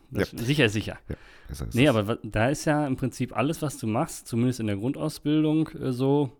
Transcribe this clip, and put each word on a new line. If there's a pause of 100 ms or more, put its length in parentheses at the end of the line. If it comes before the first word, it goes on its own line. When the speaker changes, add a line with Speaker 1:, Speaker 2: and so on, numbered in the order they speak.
(120)
Speaker 1:
Das,
Speaker 2:
Ja.
Speaker 1:
sicher
ist
sicher. (100)
Speaker 2:
Ja, (320)
besser
ist
Speaker 1:
Nee,
Speaker 2:
es.
Speaker 1:
aber
wa-,
da
ist
ja
im
Prinzip
alles,
was
du
machst,
zumindest
in
der
Grundausbildung,
äh,
so,